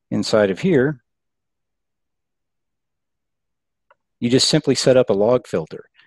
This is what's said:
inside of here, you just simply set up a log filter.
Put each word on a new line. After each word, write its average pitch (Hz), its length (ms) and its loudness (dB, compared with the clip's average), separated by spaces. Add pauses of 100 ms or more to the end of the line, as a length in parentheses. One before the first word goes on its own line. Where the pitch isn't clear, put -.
(120)
inside 104 400 0
of 87 80 -8
here, 147 440 -2 (3250)
you 120 100 -4
just 127 200 2
simply 143 260 0
set 127 220 2
up 127 120 2
a 107 40 0
log 110 340 0
filter. - 420 -10 (180)